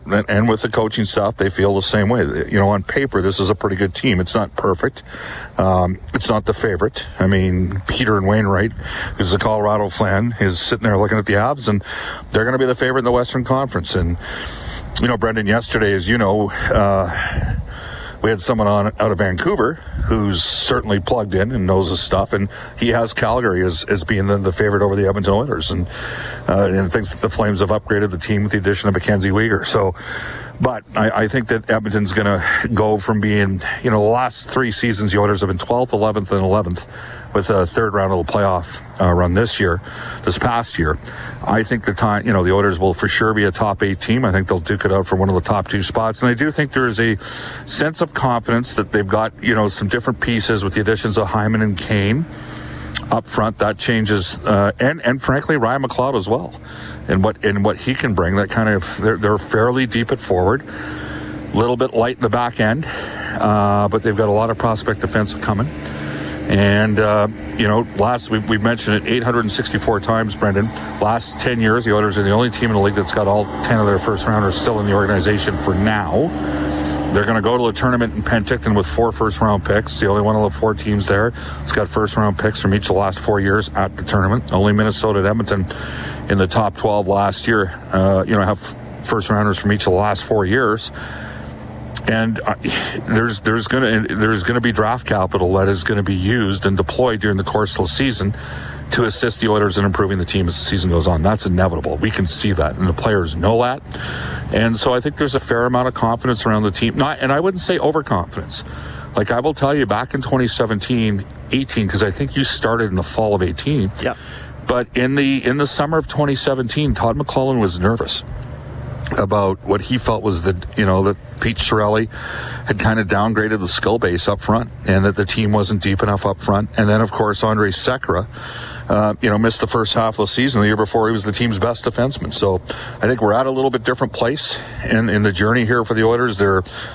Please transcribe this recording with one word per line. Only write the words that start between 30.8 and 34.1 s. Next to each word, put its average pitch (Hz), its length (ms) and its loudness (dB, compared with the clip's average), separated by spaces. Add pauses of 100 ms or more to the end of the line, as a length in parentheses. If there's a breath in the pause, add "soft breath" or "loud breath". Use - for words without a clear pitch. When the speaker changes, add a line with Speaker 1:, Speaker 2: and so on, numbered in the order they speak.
Speaker 1:
I, 110 160 2
I 107 160 0
think 117 220 -2
that 113 200 0
Edmonton's 104 440 0
gonna 101 300 0 (300 loud breath)
go 107 240 2
from 104 240 0
being, 101 400 2 (220 loud breath)
you 123 80 0
know, 107 100 4
the 104 80 4
last 123 400 0